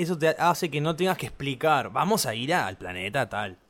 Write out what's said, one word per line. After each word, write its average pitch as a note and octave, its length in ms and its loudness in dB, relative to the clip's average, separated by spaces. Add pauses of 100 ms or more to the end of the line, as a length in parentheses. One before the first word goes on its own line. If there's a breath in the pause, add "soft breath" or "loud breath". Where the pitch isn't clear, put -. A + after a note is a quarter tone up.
eso F3 160 -2
te D3+ 100 2 (100)
hace E3+ 320 2
que D3 120 -2
no D#3+ 160 0
tengas F#3 200 0
que - 100 -6
explicar, C3+ 680 0
"Vamos E3 320 2
a A#2 100 -2
ir B2+ 180 -2
a, D3 140 2
al F#2+ 100 -6
planeta F#2+ 520 -2
tal". G2+ 280 -6 (120)